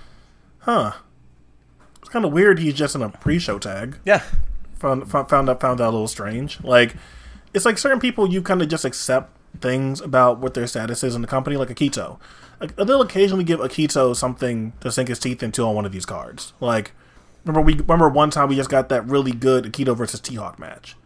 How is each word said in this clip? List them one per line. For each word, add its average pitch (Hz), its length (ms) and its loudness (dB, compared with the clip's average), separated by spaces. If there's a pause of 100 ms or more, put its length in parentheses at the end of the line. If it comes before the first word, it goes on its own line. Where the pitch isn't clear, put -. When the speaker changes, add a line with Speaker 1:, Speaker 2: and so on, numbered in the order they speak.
(580)
Speaker 1:
"Huh. 156 360 0 (1040)
It's - 80 -20
kinda 226 180 -2
weird 175 320 4
he's 156 160 -2
just 143 220 -2
in 135 60 -4
a 107 80 -6
pre-show 139 500 -2
tag." 107 440 -10
Speaker 2:
Yeah. 190 180 4 (580)
Speaker 1:
Found, 131 280 -2
fo-, 139 160 0
found 135 220 2
that, 127 140 0
found 127 180 0
that 117 100 2
a - 20 0
little 110 180 -2
strange. 113 560 -8
Like, 120 320 6 (580)
it's 190 100 0
like 220 140 2
certain 269 220 2
people, 226 280 0
you 180 140 0
kinda 180 240 0
just 156 180 -4
accept - 520 -2 (240)
things 135 400 -2
about 127 380 4
what 127 160 -6
their 117 120 -2
status 113 380 -6
is 123 100 -2
in 117 80 -4
the 120 60 -6
company, 135 280 -2
like 131 120 -2
Akito. 123 500 -4 (420)
Like, - 140 -10
they'll 247 280 2
occasionally 190 420 2
give 165 160 0
Akito 131 560 0
something 120 640 -4
to 127 100 -6
sink 123 180 -2
his 120 120 -6
teeth 123 240 -6
into 113 180 -4
on 110 140 0
one 104 100 -2
of 95 60 -8
these 92 140 -10
cards. - 520 -14
Like, 113 340 -2 (520)
remember 156 160 0
we, 156 140 8
remember 165 340 4
one 147 220 4
time 143 180 0
we 135 80 0
just 135 140 -2
got 131 180 2
that 120 180 0
really 135 260 0
good 127 320 2
Akito 123 320 -2
versus 113 240 -6
T-Hawk 107 400 -12
match. - 460 -20